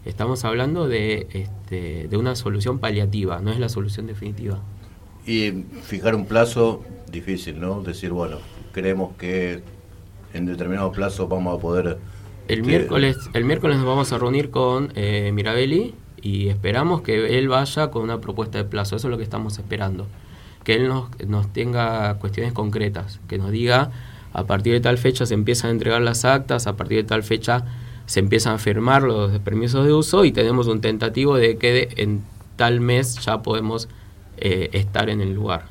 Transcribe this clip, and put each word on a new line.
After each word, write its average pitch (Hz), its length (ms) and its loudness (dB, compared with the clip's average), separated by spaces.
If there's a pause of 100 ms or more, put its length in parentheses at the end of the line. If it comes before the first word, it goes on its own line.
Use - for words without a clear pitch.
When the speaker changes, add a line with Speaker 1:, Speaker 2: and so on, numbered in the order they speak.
Speaker 1:
estamos 117 400 -4
hablando 135 440 0
de, 107 440 0
este, 90 760 -6
de 101 80 0
una 127 180 0
solución 113 440 -2
paliativa, 101 600 0
no 104 120 -2
es 120 60 -2
la 117 100 0
solución 101 380 -4
definitiva. 104 520 -8 (680)
Speaker 2:
Y 107 380 0 (180)
fijar 107 320 0
un 101 120 -2
plazo, 113 560 2 (300)
difícil, 85 480 -6
¿no? 95 220 -4
Decir, 85 300 -6
bueno, 80 260 -4 (340)
creemos 95 440 -2
que 90 460 -4 (720)
en 87 120 -4
determinado 90 460 -2
plazo 98 360 -2
vamos 90 280 -2
a 85 40 -6
poder, 85 380 0 (500)
Speaker 1:
El 113 120 0
Speaker 2:
este, - 100 -2
Speaker 1:
miércoles, 143 460 2 (180)
el 117 100 2
miércoles 147 340 2
nos 131 80 2
vamos 131 260 2
a 117 60 0
reunir 135 320 0
con, 131 440 0
eh, 104 380 0
Mirabelli 127 640 2 (260)
y 101 280 0
esperamos 123 540 2
que 113 360 2
él 135 100 2
vaya 139 420 0
con 117 120 -2
una 113 180 -4
propuesta 107 380 -4
de 104 60 0
plazo. 104 320 -2
Eso 120 120 -4
es - 20 0
lo 117 80 -2
que 113 60 -4
estamos 110 340 -4
esperando. 101 480 -4 (580)
Que 110 100 2
él 127 140 4
nos, 127 200 -2 (180)
nos 101 260 0
tenga 117 680 0
cuestiones 113 340 -2
concretas, 104 760 -2
que 101 100 -4
nos 98 140 -2
diga, 123 380 4 (420)
"A - 120 -2
partir 101 280 2
de 123 80 6
tal 120 180 4
fecha 127 280 2
se 110 80 0
empiezan 117 340 2
a 117 40 2
entregar 117 300 2
las 117 220 2
actas, 131 420 4
a 101 100 -2
partir 98 220 0
de 107 60 2
tal 110 180 0
fecha 120 420 2 (420)
se - 140 0
empiezan 110 340 4
a 107 40 -2
firmar 113 440 4
los 104 380 2
permisos 117 460 2
de 151 60 8
uso 156 320 6
y 135 80 6
tenemos 117 340 4
un 110 140 2
tentativo 113 560 2
de 117 220 4
que 120 140 4
de, 123 160 4 (140)
en 104 200 0 (340)
tal 120 240 4
mes 123 440 2
ya 110 180 0
podemos, 110 460 -2 (500)
eh, 92 340 0
estar 101 380 0
en 104 100 0
el 95 140 0
lugar". 95 360 -2